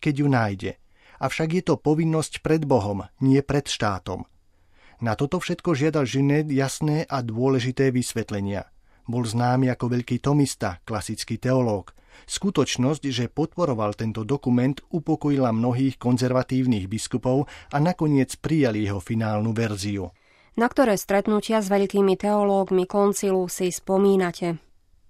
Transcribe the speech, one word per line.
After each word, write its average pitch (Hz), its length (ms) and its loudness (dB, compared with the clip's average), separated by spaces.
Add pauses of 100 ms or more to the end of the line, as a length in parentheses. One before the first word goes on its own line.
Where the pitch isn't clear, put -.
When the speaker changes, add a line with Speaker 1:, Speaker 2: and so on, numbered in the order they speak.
Speaker 1:
keď 156 180 0
ju 147 80 2
nájde. 101 440 0 (440)
Avšak 160 400 -2
je 185 80 0
to 156 160 2
povinnosť 156 640 0
pred 156 240 0
Bohom, 104 400 0 (160)
nie 135 160 6
pred 139 240 0
štátom. 98 640 -4 (720)
Na 113 160 -2
toto 143 240 -2
všetko 175 320 -4
žiadal 151 320 2
Žinet 143 480 2
jasné 151 560 0
a 135 160 -4
dôležité 127 720 0
vysvetlenia. 101 720 -4 (400)
Bol 120 160 -2
známy 123 480 2
ako 120 240 -4
veľký 123 240 -2
tomista, 139 640 0
klasický 110 560 -6
teológ. 123 560 0 (300)
Skutočnosť, 147 880 -2
že 117 200 -4
podporoval 131 640 -2
tento 110 280 -6
dokument, 123 520 0 (160)
upokojila 147 640 0
mnohých 127 440 0
konzervatívnych 123 880 0
biskupov 127 600 -2 (240)
a 147 60 -2
nakoniec 151 600 2
prijali 120 480 0
jeho 98 160 -4
finálnu 110 520 0
verziu. 101 560 -4 (460)
Speaker 2:
Na 233 140 2
ktoré 240 280 2
stretnutia 208 600 0
s 202 80 -2
veľkými 196 480 2
teológmi 196 720 2
koncilu 196 640 0
si 185 200 -2
spomínate? 185 840 2 (520)